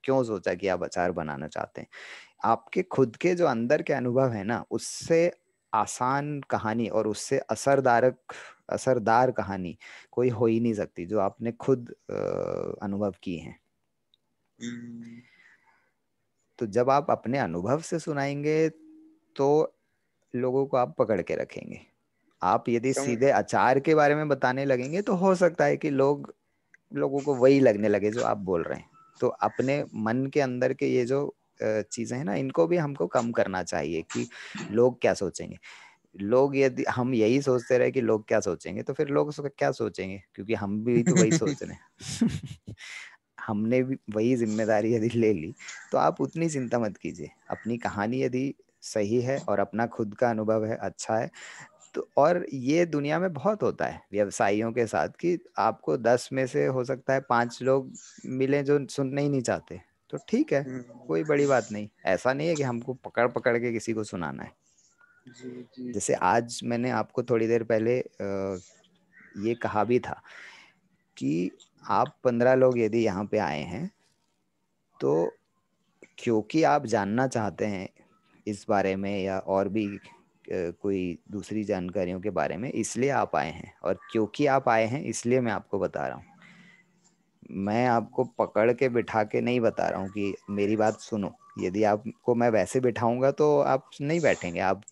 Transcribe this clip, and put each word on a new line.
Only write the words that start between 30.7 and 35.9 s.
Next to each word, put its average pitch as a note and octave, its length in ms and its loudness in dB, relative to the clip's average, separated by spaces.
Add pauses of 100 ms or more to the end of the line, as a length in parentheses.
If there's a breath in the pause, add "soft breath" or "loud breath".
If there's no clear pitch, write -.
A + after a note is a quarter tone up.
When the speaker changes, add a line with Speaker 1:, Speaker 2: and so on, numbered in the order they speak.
Speaker 1:
के C#3 120 -2
ये B2+ 180 2
जो, C#3 320 -2 (260)
अ, A2 180 0
चीजें A#2 360 -6
हैं C#3 80 -6
ना, G3 100 -2
इनको C#3+ 320 0
भी F3 100 2
हमको D3 300 -2
कम A#2+ 260 0
करना G2 300 0
चाहिए E2 400 -4
कि A#2+ 260 -6 (420 loud breath)
लोग B2 300 4
क्या G2 140 4
सोचेंगे। F2 440 -8 (580 loud breath)